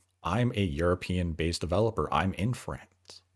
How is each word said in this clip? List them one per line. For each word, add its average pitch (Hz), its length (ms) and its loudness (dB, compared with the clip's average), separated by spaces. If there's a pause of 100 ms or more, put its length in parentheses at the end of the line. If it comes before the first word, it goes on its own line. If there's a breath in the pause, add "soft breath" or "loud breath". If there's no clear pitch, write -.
(240)
I'm 117 320 2
a 101 80 2
European-based 85 1000 0
developer. 90 520 0
I'm 87 220 2
in 120 180 0
France. - 320 -10 (500)